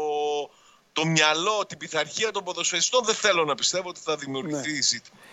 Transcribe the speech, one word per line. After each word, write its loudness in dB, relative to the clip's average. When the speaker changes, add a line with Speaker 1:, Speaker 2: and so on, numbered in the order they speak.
Speaker 1:
το 0
μυαλό, 4
την -14
πειθαρχία -2
των -4
ποδοσφαιριστών, 0
δεν 2
θέλω 4
να 2
πιστεύω -2
ότι -12
θα -2
δημιουργηθεί -4
Speaker 2:
Ναι. -4
Speaker 1:
ζήτημα. -2